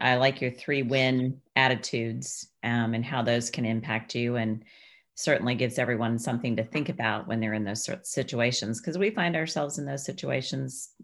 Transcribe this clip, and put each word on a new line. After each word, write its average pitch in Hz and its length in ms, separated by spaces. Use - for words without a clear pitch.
I 127 140
like 131 260
your 127 100
three 139 320
win 131 580
attitudes, 123 920
um, 117 300
and 113 100
how 127 180
those 120 280
can 123 160
impact 113 500
you, 120 200
and 110 280
certainly 123 400
gives 120 240
everyone 117 400
something 117 380
to 113 60
think 143 260
about 107 380
when 113 120
they're 110 140
in 107 120
those 104 180
sort - 160
of - 60
situations, 120 760
'cause 165 180
we 196 120
find 175 260
ourselves 160 420
in 147 80
those 139 200
situations 135 880